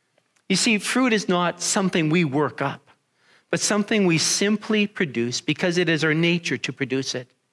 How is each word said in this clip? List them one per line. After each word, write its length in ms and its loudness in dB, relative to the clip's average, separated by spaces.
You 80 0
see, 220 2
fruit 340 0
is 160 0
not 340 0
something 480 0
we 140 2
work 380 -2
up, 180 -4
but 100 -2
something 480 2
we 100 4
simply 680 0
produce 520 -4
because 380 -2
it 100 0
is 160 0
our 120 2
nature 420 0
to 160 -8
produce 400 -4
it. 160 -10